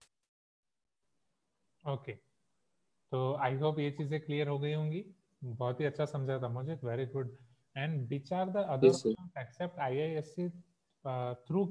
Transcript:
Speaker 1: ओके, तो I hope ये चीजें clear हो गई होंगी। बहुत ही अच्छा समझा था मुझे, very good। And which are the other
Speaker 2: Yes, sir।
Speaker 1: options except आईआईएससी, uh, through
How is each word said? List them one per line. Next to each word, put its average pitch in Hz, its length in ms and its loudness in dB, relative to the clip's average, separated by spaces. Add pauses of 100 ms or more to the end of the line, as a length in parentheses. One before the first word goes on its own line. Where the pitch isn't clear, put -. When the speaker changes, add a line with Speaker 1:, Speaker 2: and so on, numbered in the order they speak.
(1900)
Speaker 1:
ओके, 127 360 -8 (840)
तो 131 360 2
I 135 140 2
hope 156 180 2
ये 147 120 0
चीजें 147 280 -2
clear 147 280 0
हो 143 120 0
गई 147 140 0
होंगी। 156 320 -2 (380)
बहुत 123 360 -2
ही 151 60 2
अच्छा 143 200 0
समझा 135 340 -2
था 120 100 -2
मुझे, 131 260 -4
very 127 300 -2
good। 127 220 -4 (500)
And 151 160 -2
which 139 400 -2
are 185 240 0
the 202 60 2
other 131 260 8
Speaker 2:
Yes, 131 60 8
sir। - 160 0
Speaker 1:
options - 340 -6
except 175 340 -8
आईआईएससी, 151 720 -2
uh, 127 840 -6
through 175 400 0